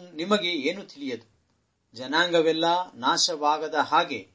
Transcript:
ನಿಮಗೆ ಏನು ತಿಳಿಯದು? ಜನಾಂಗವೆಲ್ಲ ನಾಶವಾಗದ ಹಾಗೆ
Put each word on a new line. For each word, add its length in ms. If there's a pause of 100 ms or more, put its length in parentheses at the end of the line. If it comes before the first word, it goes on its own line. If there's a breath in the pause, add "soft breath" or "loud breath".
(140)
ನಿಮಗೆ 380
ಏನು 340
ತಿಳಿಯದು? 500 (580)
ಜನಾಂಗವೆಲ್ಲ 1000
ನಾಶವಾಗದ 800
ಹಾಗೆ 600